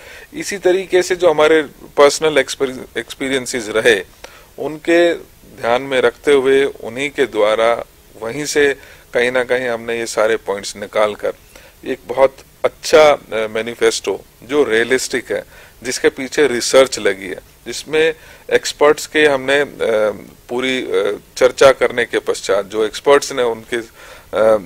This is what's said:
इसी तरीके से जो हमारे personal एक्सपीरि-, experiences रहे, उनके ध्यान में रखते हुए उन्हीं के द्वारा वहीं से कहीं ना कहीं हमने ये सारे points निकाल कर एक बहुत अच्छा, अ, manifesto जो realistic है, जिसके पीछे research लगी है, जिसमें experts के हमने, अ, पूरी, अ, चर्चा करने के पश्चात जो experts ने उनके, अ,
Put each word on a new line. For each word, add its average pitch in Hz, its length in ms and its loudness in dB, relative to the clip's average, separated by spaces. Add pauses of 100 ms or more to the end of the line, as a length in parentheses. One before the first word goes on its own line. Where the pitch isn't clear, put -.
(400)
इसी 196 180 -8
तरीके 180 440 2
से 180 140 -4
जो 175 140 4
हमारे 156 320 4 (340)
personal 147 420 4
एक्सपीरि-, 127 600 -4
experiences 127 720 -6
रहे, 107 360 2 (540)
उनके 165 560 0 (460)
ध्यान 120 220 0
में 135 180 -2
रखते 120 320 0
हुए 135 320 4
उन्हीं 131 460 -8
के 135 160 -2
द्वारा 110 580 0 (380)
वहीं 127 220 -8
से 143 320 0 (380)
कहीं 123 180 0
ना 127 120 -2
कहीं 127 240 -2
हमने 117 300 -6
ये 117 80 -6
सारे 110 300 0
points 101 400 -8
निकाल 104 380 -2
कर - 180 -6 (520)
एक 127 220 -6
बहुत 135 300 2 (280)
अच्छा, 151 480 4
अ, 139 60 0 (140)
manifesto 110 920 -4 (180)
जो 135 220 0
realistic 117 680 -2
है, 98 120 -6 (380)
जिसके 127 260 -2
पीछे 139 380 -2
research 127 520 2
लगी 98 280 -2
है, 85 140 -10 (260)
जिसमें 156 480 -4 (380)
experts 147 540 0
के 151 200 0
हमने, 139 340 0
अ, 139 160 -6 (720)
पूरी, 127 340 -4
अ, 101 360 -2 (180)
चर्चा 131 360 6
करने 120 320 0
के 110 140 -4
पश्चात 98 480 -2
जो 107 180 -2
experts 143 480 2
ने 131 100 -4
उनके, 113 340 -4
अ, 110 880 -2